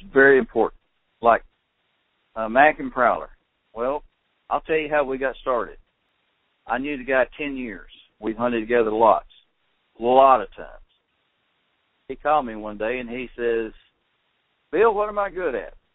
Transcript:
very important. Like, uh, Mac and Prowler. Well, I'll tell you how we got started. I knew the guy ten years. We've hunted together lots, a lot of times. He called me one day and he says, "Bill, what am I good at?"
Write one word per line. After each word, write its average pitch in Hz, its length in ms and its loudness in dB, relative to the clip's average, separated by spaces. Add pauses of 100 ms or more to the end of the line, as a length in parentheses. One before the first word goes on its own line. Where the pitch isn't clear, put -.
(120)
very 135 240 8
important. 113 420 0 (440)
Like, 113 220 4 (920)
uh, 113 120 -8
Mac 143 300 4
and 131 140 -10
Prowler. 101 380 -2 (420)
Well, 131 320 -6 (460)
I'll 131 100 -4
tell 160 160 -4
you 151 140 -4
how 151 140 0
we 131 120 -6
got 131 200 -6
started. 117 420 -6 (880)
I 117 100 -4
knew 139 220 -6
the 123 60 -12
guy 131 200 2 (140)
ten 143 180 -8
years. 110 340 -12 (280)
We've 110 180 -8
hunted 120 240 -2
together 110 320 0
lots, 110 380 2 (680)
a 113 40 -12
lot 127 400 6
of - 120 -14
times. 65 280 -18 (1300)
He 131 80 -10
called 147 280 0
me 113 100 -10
one 107 220 -12
day 110 220 -4
and 120 100 -12
he 120 260 -12
says, 113 380 -4 (960)
"Bill, 214 240 2
what 208 140 -4
am 208 100 -8
I 196 120 -4
good 170 240 -6
at?" 95 200 -10 (200)